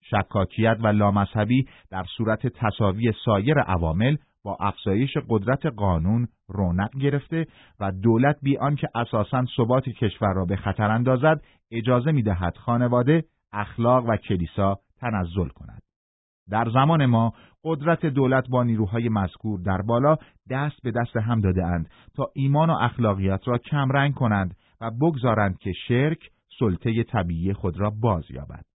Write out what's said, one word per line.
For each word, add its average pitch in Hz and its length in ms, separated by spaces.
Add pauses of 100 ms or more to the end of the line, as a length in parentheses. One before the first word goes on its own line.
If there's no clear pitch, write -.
شکاکیت 107 760
و 113 80
لامذهبی 104 760 (260)
در 95 120 (140)
صورت 110 300
تساوی 110 640 (120)
سایر 117 340
عوامل 92 560 (280)
با 101 160
افزایش 104 580 (120)
قدرت 113 360
قانون 104 640 (200)
رونق 98 500
گرفته 143 500 (320)
و 98 120
دولت 117 500
بی 139 160
آنکه 143 380
اساساً 117 500 (120)
ثبات 127 320
کشور 107 440
را 92 120
به 95 100
خطر 104 360
اندازد، 131 500 (300)
اجازه 123 400
می‌دهد 95 460
خانواده، 123 680 (300)
اخلاق 117 560
و 107 80
کلیسا 98 600 (220)
تنزل 92 480
کند. 58 340 (680)
در 113 200
زمان 139 360
ما، 113 280 (300)
قدرت 160 420
دولت 131 440
با 123 140
نیروهای 113 460
مذکور 104 500
در 95 220
بالا 127 360 (320)
دست 139 340
به 120 80
دست 117 260
هم 113 240
داده 92 240
اند 85 240 (260)
تا 110 200
ایمان 143 340
و 160 40
اخلاقیات 98 720
را 120 100
کمرنگ 139 560
کنند 98 420 (260)
و 113 100 (100)
بگذارند 113 560
که 98 140 (160)
شرک 139 320 (400)
سلطه 113 440
طبیعی 87 500
خود 90 260
را 104 120 (100)
باز 98 300
یابد. - 320 (120)